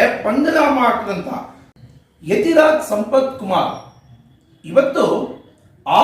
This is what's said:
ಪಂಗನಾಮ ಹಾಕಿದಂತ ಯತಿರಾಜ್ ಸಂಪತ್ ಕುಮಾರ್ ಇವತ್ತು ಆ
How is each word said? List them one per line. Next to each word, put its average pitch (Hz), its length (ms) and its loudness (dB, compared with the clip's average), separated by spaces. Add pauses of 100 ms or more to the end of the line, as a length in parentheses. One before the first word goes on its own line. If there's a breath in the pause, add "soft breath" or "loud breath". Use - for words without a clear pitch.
(260)
ಪಂಗನಾಮ 277 540 2
ಹಾಕಿದಂತ 226 500 -2 (920)
ಯತಿರಾಜ್ 311 580 2 (100)
ಸಂಪತ್ 233 480 0
ಕುಮಾರ್ 185 340 -2 (920)
ಇವತ್ತು - 400 0 (800)
ಆ 175 180 2